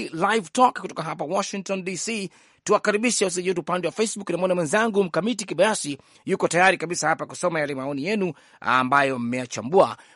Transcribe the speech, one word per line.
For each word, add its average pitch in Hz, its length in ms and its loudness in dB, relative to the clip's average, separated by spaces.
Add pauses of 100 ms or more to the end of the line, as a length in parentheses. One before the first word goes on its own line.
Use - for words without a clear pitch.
Live 190 420 -2
Talk - 300 2
kutoka 170 220 -8
hapa 165 220 -6
Washington 190 580 -4
D 180 140 -4
C. 220 320 -4 (340)
Tuwakaribishe 208 640 2
wasikilizaji 180 240 -2
wetu 175 120 0
upande 170 260 -2
wa 147 60 -6
Facebook. 208 360 -2
Namwona 175 260 2
mwenzangu 196 480 2
Mkamiti 196 420 -2
Kibayasi 160 520 0 (280)
yuko 185 220 0
tayari 180 300 4
kabisa 160 300 -4
hapa 156 180 0
kusoma 160 340 -4
yale 143 160 -4
maoni 135 300 -6
yenu 190 280 0 (260)
ambayo 127 600 2
mmeyachambua 120 800 0 (180)